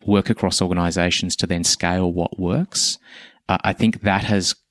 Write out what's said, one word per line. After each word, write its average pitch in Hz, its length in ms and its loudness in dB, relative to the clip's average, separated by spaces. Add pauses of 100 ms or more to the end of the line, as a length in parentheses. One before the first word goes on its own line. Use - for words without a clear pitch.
work 101 240 2
across 98 320 0
organizations 87 720 0
to - 100 -2
then 85 180 -2
scale 90 480 0
what 87 280 -4
works. 107 580 -2 (520)
Uh, 92 140 2
I 104 100 0
think - 280 0
that 98 220 2
has 98 320 0 (160)